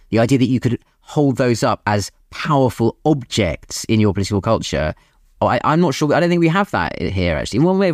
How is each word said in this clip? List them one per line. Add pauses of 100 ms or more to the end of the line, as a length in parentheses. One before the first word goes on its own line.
the
idea
that
you
could (220)
hold
those
up
as (180)
powerful (100)
objects
in
your
political
culture. (480)
Oh,
I,
I'm
not
sure.
I
don't
think
we
have
that
here,
actually.
In
one
way,